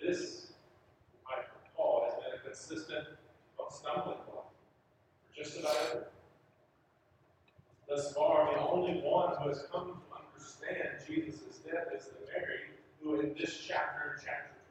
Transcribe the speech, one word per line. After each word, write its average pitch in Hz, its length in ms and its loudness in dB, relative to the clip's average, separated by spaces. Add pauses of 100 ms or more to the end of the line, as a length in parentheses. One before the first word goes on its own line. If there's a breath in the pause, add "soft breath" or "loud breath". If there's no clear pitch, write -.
this, - 520 -2 (760)
I, - 40 -10 (460)
Paul, - 200 6 (100)
has - 160 0
been - 160 -4
a - 60 -8
consistent - 640 -6 (640)
stumbling - 600 -2
block - 200 -12 (760)
for - 80 -20
just 147 240 -8
about 151 240 2
everyone. 120 240 -2 (1800)
Thus 143 180 2 (100)
far, 151 220 8 (180)
the 151 60 4
only 180 420 4
one - 340 6
who 147 140 0
has - 200 -2
come 180 180 -2
to 175 60 -8 (220)
understand - 720 -6 (180)
Jesus' - 520 -2
death 170 360 -2
is - 120 -6
the - 80 -16 (180)
Mary, - 300 -2 (400)
who 151 180 2
in - 180 2
this - 140 0 (140)
chapter, - 500 0
in - 80 -10
chapter - 300 -6 (160)